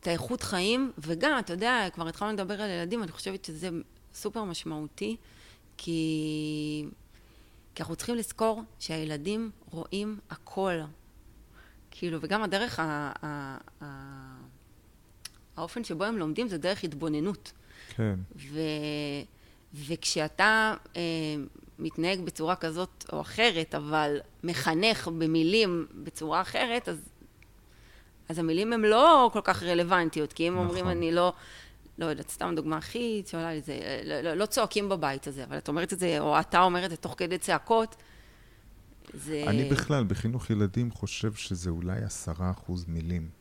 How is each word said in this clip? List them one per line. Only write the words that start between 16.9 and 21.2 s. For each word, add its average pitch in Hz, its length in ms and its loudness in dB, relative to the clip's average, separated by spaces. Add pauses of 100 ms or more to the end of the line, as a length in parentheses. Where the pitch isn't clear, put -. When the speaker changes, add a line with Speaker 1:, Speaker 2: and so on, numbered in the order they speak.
Speaker 2:
כן. 107 180 2 (220)
Speaker 1:
ו-, 143 240 -8 (1120)
וכשאתה, 175 1000 2 (220)
אה, 175 60 -2 (760)